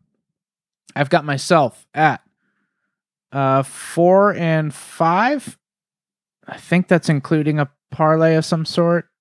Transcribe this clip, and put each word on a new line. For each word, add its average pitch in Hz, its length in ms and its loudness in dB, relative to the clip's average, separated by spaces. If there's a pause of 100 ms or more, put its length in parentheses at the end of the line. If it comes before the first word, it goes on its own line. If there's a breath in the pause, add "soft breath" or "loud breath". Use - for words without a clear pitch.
(960)
I've 139 140 -2
got 165 140 2
myself 143 720 -2
at, 151 260 0 (1120)
uh, 135 300 0
four 185 720 2
and 160 400 -2
five. 208 840 -2 (920)
I - 100 -14
think 180 300 -2
that's 170 200 0
including 151 500 -2
a 139 120 -4 (200)
parlay 160 440 2
of 160 100 0
some 160 200 -4
sort. 170 440 -2 (120)